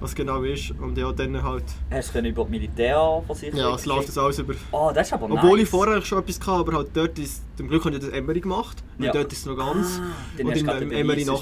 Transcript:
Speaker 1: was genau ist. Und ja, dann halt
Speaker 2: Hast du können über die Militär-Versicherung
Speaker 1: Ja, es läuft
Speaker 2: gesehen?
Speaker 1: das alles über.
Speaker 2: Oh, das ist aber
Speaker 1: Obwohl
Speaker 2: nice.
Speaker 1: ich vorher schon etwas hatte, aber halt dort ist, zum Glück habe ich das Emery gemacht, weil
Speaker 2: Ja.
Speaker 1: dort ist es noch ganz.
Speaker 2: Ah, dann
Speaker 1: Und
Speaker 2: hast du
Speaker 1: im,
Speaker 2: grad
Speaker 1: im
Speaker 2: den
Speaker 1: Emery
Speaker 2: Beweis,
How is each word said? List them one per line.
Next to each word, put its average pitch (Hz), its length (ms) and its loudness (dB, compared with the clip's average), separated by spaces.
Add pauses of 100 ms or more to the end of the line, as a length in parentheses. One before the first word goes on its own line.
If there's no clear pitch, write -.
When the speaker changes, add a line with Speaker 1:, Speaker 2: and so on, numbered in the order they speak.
Speaker 1:
was 131 140 -6
genau 135 280 -2
ist. 139 280 -4 (100)
Und 127 160 -4
ja, 131 160 0
dann 131 300 -2
halt 127 220 -2 (260)
Speaker 2:
Hast 117 180 -2
du - 60 -8
können 117 140 2
über 113 160 0
die 104 60 -4
Militär-Versicherung 147 1080 0
Speaker 1:
Ja, 123 140 2
es 123 100 -6
läuft 139 220 0
Speaker 2:
gesehen? - 80 -8
Speaker 1:
das 139 100 2
alles 139 140 2
über. 135 160 -4 (180)
Speaker 2:
Oh, 151 220 4
das 165 140 4
ist - 40 -2
aber 180 180 -2
Speaker 1:
Obwohl 135 200 8
Speaker 2:
nice. 208 140 8
Speaker 1:
ich - 40 0
vorher 202 340 4
schon 196 180 0
etwas 185 200 -6
hatte, - 120 -2
aber 170 260 2
halt 147 160 -2
dort 160 240 0
ist, 143 240 -8 (160)
zum 135 100 -6
Glück 160 160 2
habe 156 100 0
ich 139 80 -4
das 139 80 -6
Emery 135 300 -2
gemacht, 190 420 -4 (140)
weil 131 120 -2
Speaker 2:
Ja. - 40 0
Speaker 1:
dort 143 200 0
ist - 80 -10
es - 60 -10
noch 135 100 -4
ganz. 165 440 0
Speaker 2:
Ah, 180 60 -4 (320)
dann 135 80 0
Speaker 1:
Und 151 60 0
Speaker 2:
hast 156 40 0
du 156 40 2
Speaker 1:
im, 151 60 2
Speaker 2:
grad 139 160 0
Speaker 1:
im 147 60 -2
Speaker 2:
den 151 100 -2
Speaker 1:
Emery 147 260 2
Speaker 2:
Beweis, - 20 0 (160)